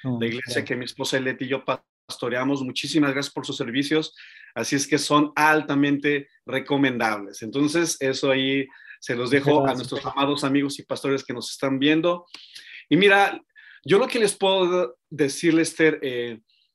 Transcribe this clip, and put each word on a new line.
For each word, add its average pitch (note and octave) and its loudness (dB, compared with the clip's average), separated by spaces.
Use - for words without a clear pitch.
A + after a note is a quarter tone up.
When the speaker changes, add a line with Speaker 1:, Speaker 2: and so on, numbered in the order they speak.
Speaker 1:
Oh, B2+ -4
Speaker 2:
la A2+ 0
iglesia A#2 -6
Speaker 1:
claro. C#3 -4
Speaker 2:
que B2+ -4
mi B2 -8
esposa C3 -4
Leti C3 -4
y B2 -6
yo C3+ -4
pastoreamos. C3 -4
Muchísimas C#3 0
gracias C#3+ -6
por C#3+ -8
sus C#3 -8
servicios, C#3+ -2
así A#2 -4
es C3+ -2
que D3 2
son D3 2
altamente C#3+ 2
recomendables. A#2+ -2
Entonces, D3 0
eso C3+ 0
ahí C3+ 0
se - -6
los A#2+ -2
dejo C#3+ 4
Speaker 1:
Gracias. C3+ 2
Speaker 2:
a B2 -2
nuestros B2+ -8
amados D3 -2
amigos C#3 0
y - -14
pastores C3+ -4
que B2+ -8
nos A#2+ -10
están C3+ -2
viendo. D#3+ 2
Y D3 6
mira, G3 4
yo F3+ 4
lo B3+ 0
que A#3+ -2
les G3+ 2
puedo F#3 2
decir, D#3 0
Lester, D#3+ 2
eh, A#2+ -6